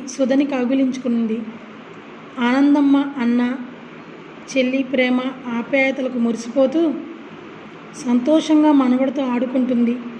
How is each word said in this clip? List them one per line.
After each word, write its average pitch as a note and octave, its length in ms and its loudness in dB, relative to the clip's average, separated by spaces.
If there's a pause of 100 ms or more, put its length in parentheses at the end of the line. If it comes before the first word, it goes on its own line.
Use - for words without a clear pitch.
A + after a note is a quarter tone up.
(180)
సుధని C4+ 280 2
కౌగిలించుకుంది. B3 920 0 (1000)
ఆనందమ్మ, C#4 640 4 (120)
అన్న, B3 380 2 (1000)
చెల్లి C4 260 2
ప్రేమ B3+ 360 0 (280)
ఆప్యాయతలకు B3+ 720 -2
మురిసిపోతూ C4+ 760 0 (1120)
సంతోషంగా D4+ 680 4
మనవడితో C4 540 2
ఆడుకుంటుంది. B3 720 0 (220)